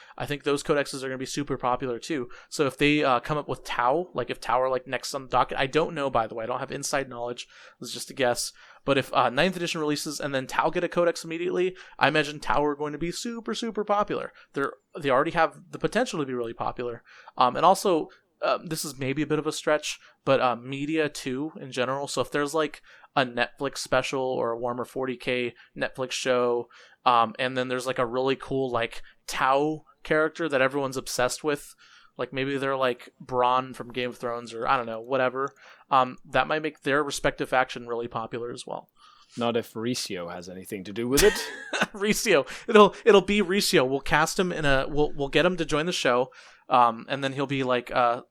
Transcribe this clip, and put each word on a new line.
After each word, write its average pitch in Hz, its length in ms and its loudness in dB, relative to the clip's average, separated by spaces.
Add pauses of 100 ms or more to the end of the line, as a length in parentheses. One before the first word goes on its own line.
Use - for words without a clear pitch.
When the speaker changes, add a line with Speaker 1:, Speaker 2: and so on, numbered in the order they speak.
(180)
Speaker 1:
I 131 100 -6
think 143 160 -6
those 143 200 0
codexes 143 400 -2
are 135 40 -6
gonna 131 100 -8
be 131 80 -8
super 139 320 -4
popular 123 420 -2
too. 127 300 -6 (200)
So 151 180 0
if 127 100 -6
they, 147 260 4
uh, 127 180 4
come 151 180 -4
up - 80 -8
with - 160 -6
Tau, 143 500 0
like, 123 160 -4
if 131 100 -8
Tau 123 220 0
are, 131 80 2
like, 131 180 -2
next 127 280 -6
on 135 80 -6
the 127 60 -16
docket, 131 280 0
I 139 100 0
don't 160 280 0
know, 139 160 -2
by 117 160 0
the 117 80 -10
way, 113 80 -6
I 113 40 -6
don't 127 120 -4
have 131 120 -8
inside 139 380 -4
knowledge. 120 380 -8 (320)
This 123 100 -12
is 113 60 -10
just - 160 -12
a - 20 -14
guess. 123 380 0 (340)
But 139 120 2
if, - 160 -2
uh, 127 160 4
ninth 170 280 0
edition 170 240 -4
releases 151 400 -4
and 143 120 -6
then 131 140 -4
Tau - 220 0
get - 160 -4
a - 40 0
codex 170 360 0
immediately, 180 500 -4 (240)
I 135 80 4
imagine 147 320 0
Tau 131 260 0
are 147 100 0
going 147 180 -6
to 147 40 -8
be 170 140 -4
super, 233 420 -8
super 214 300 -6
popular. 202 480 -2 (220)
They're, 139 180 -2 (260)
they 139 120 -2
already 143 220 4
have 147 280 0 (100)
the - 80 -10
potential 196 440 -2
to 139 40 -4
be 131 80 -6
really 117 200 -4
popular. 117 500 -6 (340)
Um, 127 200 4
and 147 80 4
also, 180 420 4 (340)
uh, 131 220 2
this 160 220 -6
is 135 120 -10
maybe 135 240 -2
a 143 60 -2
bit 151 120 0
of 147 80 -2
a 151 40 -2
stretch, - 480 -2 (240)
but, 135 160 4
uh, 123 160 2
media 143 540 -2
too 139 500 -6
in 135 140 -12
general. 131 340 -2
So - 140 -2
if - 100 -4
there's, 147 220 -2
like, 156 280 -2 (320)
a 135 120 4
Netflix 123 540 -4
special 131 420 -2
or 127 320 -2
a 117 40 -8
Warhammer 120 300 -4
forty 131 300 -6
K 123 360 -2 (240)
Netflix 131 340 -4
show, 123 580 0 (360)
um, 117 320 4
and 131 200 -2
then 127 100 0
there's, 127 200 -4
like, 131 120 -2
a 127 60 2
really 131 320 0
cool, 135 340 -4
like, 117 300 -2 (260)
Tau 143 560 2 (200)
character 156 440 0
that 135 140 2
everyone's 135 360 0
obsessed 123 460 -2
with, 147 320 -2 (420)
like, 127 160 -6
maybe 135 240 -2
they're, 135 200 -2
like, 127 320 -2 (140)
Bronn 127 520 2
from 120 160 -12
Game 123 200 -4
of 113 60 -14
Thrones 117 360 -8
or, 117 140 -4
I 135 100 4
don't 117 100 -2
know, 113 140 -6
whatever, 127 520 0 (380)
um, 127 340 4
that 135 220 2
might 156 160 -2
make 156 180 -8
their 143 220 2
respective 143 440 -2
faction 127 400 0
really 117 200 -6
popular 117 440 -8
as 127 160 -12
well. - 220 -10 (480)
Speaker 2:
Not 117 180 0
if - 180 -4
Ricio 110 580 -6
has 90 180 -12
anything 92 360 -10
to 101 80 -10
do 117 140 -4
with 139 160 4
it. 214 100 8 (240)
Speaker 1:
<laughs> - 160 -14 (200)
Ricio. 202 540 2 (200)
It'll, 208 280 10 (100)
it'll 202 160 10
be 202 200 2
Ricio. 180 460 2
We'll 135 140 0
cast 156 380 2
him 185 120 0
in 156 140 -2
a, 135 240 4
we'll, 147 240 2
we'll 139 160 -2
get 151 160 4
him 185 120 2
to 160 80 -2
join 151 200 0
the 180 60 -2
show, 127 400 2 (380)
um, 120 380 4
and 139 160 -4
then 135 100 -2
he'll 139 120 -2
be, 131 180 -2
like, 123 280 0
uh, 123 400 2